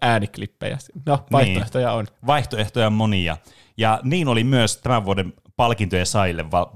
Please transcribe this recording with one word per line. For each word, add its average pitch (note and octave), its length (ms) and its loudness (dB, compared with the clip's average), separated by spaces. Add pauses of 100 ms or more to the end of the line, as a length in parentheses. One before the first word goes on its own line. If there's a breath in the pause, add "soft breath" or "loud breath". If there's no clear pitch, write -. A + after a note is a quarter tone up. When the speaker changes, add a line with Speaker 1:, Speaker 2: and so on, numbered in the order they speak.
Speaker 1:
ääniklippejä. A2 800 -2 (280)
No, C#3+ 100 2
Speaker 2:
Niin. - 160 -8
Speaker 1:
vaihtoehtoja A2+ 600 2
on. A2 140 -4 (200)
Speaker 2:
Vaihtoehtoja A#2+ 600 0
on G#2+ 60 2
monia. G2 440 0 (400 soft breath)
Ja A2 260 2
niin D3+ 260 0
oli A2+ 160 2
myös B2 320 2
tämän A#2 280 0
vuoden F#2+ 280 -2 (240)
palkintojen G#2 500 0
saajille E2+ 440 -2
va-, F2 240 0